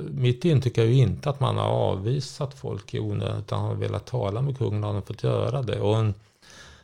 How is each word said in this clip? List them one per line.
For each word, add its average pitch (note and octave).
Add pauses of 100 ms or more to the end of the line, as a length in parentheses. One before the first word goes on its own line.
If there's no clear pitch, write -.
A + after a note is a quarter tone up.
mitt B2+
intryck D3
är A#2
ju A2+
inte B2
att C#3
man G#2+
har G#2+
avvisat A#2
folk -
i A2+
onödan, G#2
utan G#2
har G#2+
velat G#2
tala A2
med C3+
kungen, G#2+
har G#2
de G2+
fått -
göra A#2+
det. G#2
Och G#2+
en, G#2+ (720)